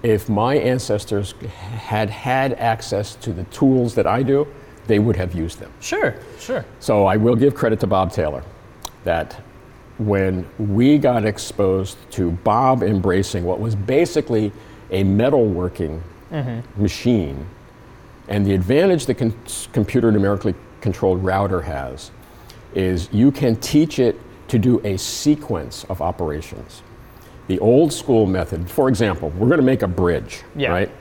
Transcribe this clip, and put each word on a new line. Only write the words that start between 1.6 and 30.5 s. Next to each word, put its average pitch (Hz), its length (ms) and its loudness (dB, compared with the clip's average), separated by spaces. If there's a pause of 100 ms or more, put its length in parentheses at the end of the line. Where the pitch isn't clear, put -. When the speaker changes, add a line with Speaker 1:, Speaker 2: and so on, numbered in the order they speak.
Speaker 1:
had 107 340 -2
had 131 440 -2
access 110 600 -4
to 110 180 -8
the 90 120 -8
tools 127 500 2
that 104 120 2
I 117 160 0
do, 139 240 2 (380)
they 107 140 4
would 107 180 2
have 90 160 -4
used 82 260 -6
them. - 120 -16 (100)
Speaker 2:
Sure, - 340 -2 (240)
sure. - 240 -6 (160)
Speaker 1:
So 104 260 2
I 98 120 4
will 117 180 4
give 139 200 4
credit 110 260 0
to 104 60 0
Bob 92 240 2
Taylor, 76 320 -4 (600)
that 82 320 -2 (600)
when 95 480 0 (140)
we 117 380 4
got 123 280 2
exposed 95 720 -2 (140)
to 87 200 -2 (120)
Bob 123 400 2
embracing 95 600 0
what 90 160 -2
was 110 160 -2
basically 127 760 0 (400)
a 98 120 2
metalworking 98 960 2 (320)
Speaker 2:
Mm-hmm. 120 500 -6
Speaker 1:
machine, 87 640 0 (840)
and 104 180 0
the 98 80 2
advantage 143 520 2
the 127 80 -2
con-, 113 200 -2 (380)
computer 113 400 2
numerically 98 420 2 (280)
controlled 92 420 0
router 95 380 0
has 67 500 -10 (640)
is 92 380 0
you 120 180 6
can 123 240 0
teach 151 420 0
it 120 220 2 (300)
to 117 100 2
do 117 240 4
a 98 140 -2
sequence 110 880 -4
of 92 160 -8
operations. 76 800 -6 (680)
The 92 120 -2
old 135 340 4
school 113 320 2
method, 87 440 -2
for 135 200 2
example, 101 480 0
we're 110 100 2
gonna 151 140 4
make 127 220 2
a 98 40 0
bridge, 87 560 -2 (100)